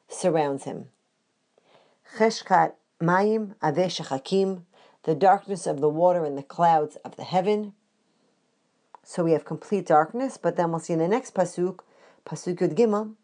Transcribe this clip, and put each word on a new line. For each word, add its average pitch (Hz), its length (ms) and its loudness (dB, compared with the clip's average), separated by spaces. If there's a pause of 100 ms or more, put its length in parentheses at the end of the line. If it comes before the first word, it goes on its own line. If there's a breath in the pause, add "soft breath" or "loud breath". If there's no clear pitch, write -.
surrounds 151 540 0
him. 127 260 -10 (1300 soft breath)
Cheshkat 196 580 2 (260)
mayim 202 600 0
ave 143 260 0
shechakim, 180 760 -4 (440 soft breath)
the 160 80 2
darkness 190 520 2
of 151 140 -4
the 151 80 4
water 170 360 2
and 143 120 -4
the 143 60 -8
clouds 160 640 2
of - 120 -16
the - 80 -12
heaven. 202 480 -2 (1300)
So - 180 -4
we 165 100 2
have 147 120 2
complete 180 420 -6
darkness, 170 500 2
but 170 200 -2
then 165 140 0
we'll 165 100 -2
see 180 120 -6
in 165 60 0
the 165 100 0
next 240 240 -2
pasuk, 180 480 -2 (460 soft breath)
pasuk 175 300 -8
Yud 170 180 0
Gimel, 214 500 0